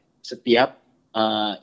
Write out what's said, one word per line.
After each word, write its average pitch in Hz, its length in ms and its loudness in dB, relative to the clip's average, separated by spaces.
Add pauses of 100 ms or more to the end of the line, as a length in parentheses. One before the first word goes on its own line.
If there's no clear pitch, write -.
(200)
setiap, 120 560 0 (400)
eh, 107 480 -2